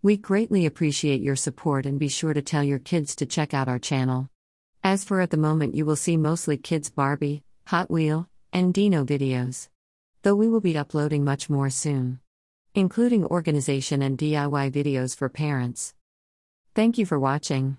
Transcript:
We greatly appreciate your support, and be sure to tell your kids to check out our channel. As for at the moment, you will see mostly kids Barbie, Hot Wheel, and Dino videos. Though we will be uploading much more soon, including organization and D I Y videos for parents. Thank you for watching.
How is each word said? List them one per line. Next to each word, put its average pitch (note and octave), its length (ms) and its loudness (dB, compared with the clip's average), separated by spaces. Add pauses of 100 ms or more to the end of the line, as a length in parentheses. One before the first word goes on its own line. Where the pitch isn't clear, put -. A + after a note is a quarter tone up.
We G3+ 160 4
greatly G3+ 480 0
appreciate D3 560 0
your C3+ 160 -2
support, C3+ 480 -2
and C#3 120 -2
be C#3+ 120 0
sure D#3 240 -2
to D3 80 0
tell D3 200 -2
your C#3 160 0
kids D3 380 -2
to D3 100 -4
check D3+ 280 -2
out C3+ 160 -2
our B2 100 -2
channel. C3 500 -2 (540)
As G3 220 0
for F#3+ 160 0
at F3 80 0
the D#3+ 80 0
moment, D#3 380 2
you D3+ 100 0
will D3+ 100 2
see E3 220 0
mostly D#3 400 0
kids D#3 320 -4
Barbie, C#3+ 520 -2 (260)
Hot F3+ 220 0
Wheel, D#3+ 380 0 (240)
and F3+ 220 2
Dino F#3+ 320 2
videos. C3 640 -2 (540)
Though G3+ 120 4
we G#3+ 140 4
will A3+ 100 2
be F3 180 0
uploading D3 460 0
much C#3 260 -2
more C#3 200 2
soon, B2+ 500 -2 (560)
including G#3+ 500 4
organization C#3+ 760 0
and C3+ 160 0
D D3+ 180 0
I C#3+ 120 0
Y C#3 220 0
videos C3+ 460 -2
for C3 140 -2
parents. C3 640 -4 (800)
Thank A3+ 220 4
you A3 80 2
for E3+ 120 0
watching. C3+ 600 0